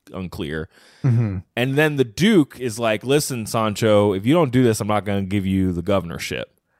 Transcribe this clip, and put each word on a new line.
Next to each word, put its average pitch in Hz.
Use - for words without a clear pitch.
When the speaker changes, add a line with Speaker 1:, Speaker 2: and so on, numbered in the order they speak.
Speaker 1:
unclear. 82
Speaker 2:
Mm-hmm. 117
Speaker 1:
And 131
then 151
the 135
Duke 147
is 117
like, 110
"Listen, 127
Sancho, 107
if 98
you 139
don't 151
do 127
this, 113
I'm 104
not 104
gonna 101
give 95
you 95
the 85
governorship." 85